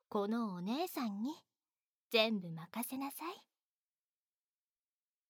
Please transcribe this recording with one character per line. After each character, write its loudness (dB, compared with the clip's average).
こ 2
の 0
お -4
姉 0
さ 0
ん -2
に 0
全 6
部 -6
任 -4
せ -6
な -2
さ -8
い。 -12